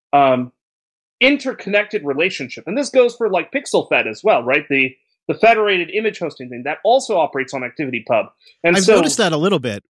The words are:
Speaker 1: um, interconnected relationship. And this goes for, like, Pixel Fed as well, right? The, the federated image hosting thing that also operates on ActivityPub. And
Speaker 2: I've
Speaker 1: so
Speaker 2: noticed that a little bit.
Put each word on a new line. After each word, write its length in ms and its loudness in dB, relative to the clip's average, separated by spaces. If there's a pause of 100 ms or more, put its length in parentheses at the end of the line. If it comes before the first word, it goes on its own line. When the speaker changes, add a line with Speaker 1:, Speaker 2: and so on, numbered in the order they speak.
(120)
Speaker 1:
um, 400 2 (680)
interconnected 840 -2
relationship. 640 -4
And 100 -6
this 140 -4
goes 260 4
for, 140 -2
like, 220 -4
Pixel 360 -2
Fed 180 0
as 160 -10
well, 220 2
right? 240 0
The, 260 0 (340)
the 60 -2
federated 560 2
image 280 -4
hosting 300 -10
thing 160 -12
that 200 -6
also 320 2
operates 380 -2
on 80 -6
ActivityPub. 680 -4 (340)
And 140 2
Speaker 2:
I've 80 2
Speaker 1:
so 120 6
Speaker 2:
noticed 200 2
that 160 2
a 60 0
little 200 2
bit. 320 -6